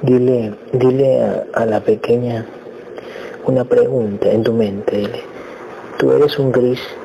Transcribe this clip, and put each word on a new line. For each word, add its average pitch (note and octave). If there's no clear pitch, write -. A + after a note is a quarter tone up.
Dile, B2
dile B2+
a, G2
a A2+
la A2
pequeña A#2
una B2+
pregunta A#2+
en A2
tu A#2
mente, G#2
dile, G2+
"Tú C3+
eres C#3+
un C3+
gris B2